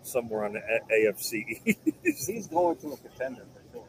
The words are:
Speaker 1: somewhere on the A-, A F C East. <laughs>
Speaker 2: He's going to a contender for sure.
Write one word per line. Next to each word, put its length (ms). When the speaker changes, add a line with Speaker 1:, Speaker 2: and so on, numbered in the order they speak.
Speaker 1:
somewhere 420
on 80
the 60
A-, 460
A 40
F 100
C 460
East. 140
<laughs> 260
Speaker 2:
He's 180
going 300
to 160
a 40
contender 460
for 200
sure. 160